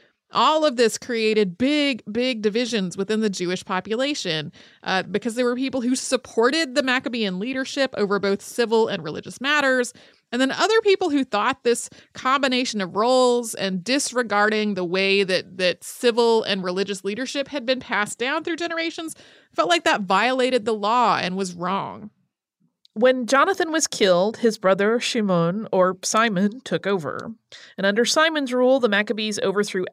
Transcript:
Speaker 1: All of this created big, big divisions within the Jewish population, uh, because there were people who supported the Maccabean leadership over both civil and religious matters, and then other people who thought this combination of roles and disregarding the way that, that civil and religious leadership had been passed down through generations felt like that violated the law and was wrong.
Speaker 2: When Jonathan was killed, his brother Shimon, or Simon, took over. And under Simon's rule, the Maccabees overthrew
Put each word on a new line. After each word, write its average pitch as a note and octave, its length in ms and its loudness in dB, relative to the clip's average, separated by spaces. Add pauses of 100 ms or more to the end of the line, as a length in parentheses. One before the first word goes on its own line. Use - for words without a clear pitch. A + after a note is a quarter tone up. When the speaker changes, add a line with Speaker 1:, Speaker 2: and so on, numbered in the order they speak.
(340)
Speaker 1:
All D4+ 300 4
of C#4 140 2
this A3+ 200 2
created G#3+ 600 0
big, C#4+ 520 0
big A#3+ 320 -2
divisions G#3+ 540 -2
within G3 240 -2
the A3 100 0
Jewish F3+ 360 -4
population, F#3+ 880 -4 (280)
uh, F#3 220 -2
because G#3 320 -6
there B3 80 0
were B3 140 0
people C4 240 -4
who B3 120 0
supported C4 800 0
the C#4 100 0
Maccabean B3 540 -2
leadership C4 600 -4
over G3+ 200 0
both G3 240 0
civil A3+ 460 0
and F3+ 160 -4
religious D3 380 -10
matters, C4+ 500 0 (400)
and B3 100 0
then C4+ 100 2
other G#4+ 320 4
people F#4+ 260 4
who C#4+ 160 2
thought G#3+ 400 -2
this A#3+ 240 0 (240)
combination C4 640 0
of F#3 160 -4
roles A#3+ 600 4
and F#3+ 280 -4
disregarding G#3+ 920 0
the F#3 100 -4
way G3 400 2
that, F3+ 320 -4
that F3+ 260 -2
civil A#3 600 2
and G3 200 -4
religious F#3 400 -4
leadership B3+ 460 -6
had C#4 160 -8
been B3+ 160 -2
passed G3+ 360 -4
down D4 280 -4
through E4+ 100 -4
generations E4 600 -6 (380)
felt D#4 140 0
like E4+ 160 2
that B3+ 200 2
violated B3 600 2
the A3+ 100 0
law G#3+ 440 2
and F#3 180 -2
was F#3+ 180 -4
wrong. F3 560 -6 (840)
Speaker 2:
When B3+ 320 2
Jonathan E4 460 2
was D#4 160 0
killed, G3 480 2
his A3+ 220 0
brother G3 420 2
Shimon, G3 720 0
or F#3 320 2
Simon, G#3+ 640 0
took E3 200 -4
over. F#3+ 460 -4 (460)
And G3 100 0
under G#3 160 2
Simon's D#4 480 2
rule, B3+ 300 4
the A#3 80 2
Maccabees G#3 500 -2
overthrew G3 540 0